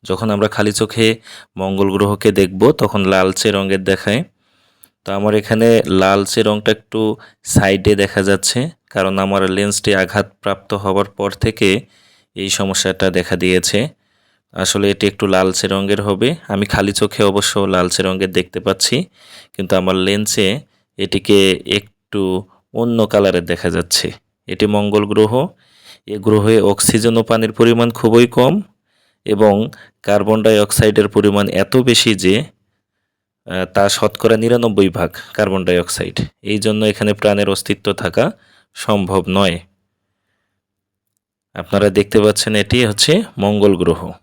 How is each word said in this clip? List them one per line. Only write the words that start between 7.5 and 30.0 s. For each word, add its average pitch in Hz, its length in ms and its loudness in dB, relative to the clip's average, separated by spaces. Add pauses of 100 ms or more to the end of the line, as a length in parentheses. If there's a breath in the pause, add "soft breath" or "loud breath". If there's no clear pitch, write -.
দেখা 98 280 0
যাচ্ছে, 98 480 -2 (200)
কারণ 95 280 -2
আমার 98 320 0
লেন্সটি 101 440 -2
আঘাতপ্রাপ্ত 98 800 -4
হওয়ার 98 360 -2
পর 101 200 -6
থেকে 107 500 0 (540 soft breath)
এই 98 160 -8
সমস্যাটা 95 600 -2
দেখা 90 260 -2
দিয়েছে। 92 520 0 (640)
আসলে 101 380 -2
এটি 101 160 -2
একটু 101 200 -2
লালচে 92 420 0
রঙের 98 320 -2
হবে। 104 340 -2 (140)
আমি 101 180 -2
খালি 101 260 -2
চোখে 104 300 -2
অবশ্য 101 360 0
লালচে 95 440 0
রঙের 92 300 -2
দেখতে 90 280 -4
পাচ্ছি, 113 440 -2 (480 loud breath)
কিন্তু 95 240 -2
আমার 92 200 0
লেন্সে 101 640 -2 (360)
এটিকে 98 680 2
একটু 95 840 -6 (240 soft breath)
অন্য 117 340 0
কালারের 95 380 2
দেখা 87 260 -4
যাচ্ছে। 85 420 -4 (340)
এটি 95 200 -2
মঙ্গল 104 400 0
গ্রহ। 107 400 2 (600 soft breath)
এ 104 120 -10
গ্রহে 107 420 4
অক্সিজেন 110 560 0
ও 113 60 2
পানির 113 300 0
পরিমাণ 117 380 2
খুবই 117 360 4
কম 131 340 2 (640)
এবং 104 440 2 (340 loud breath)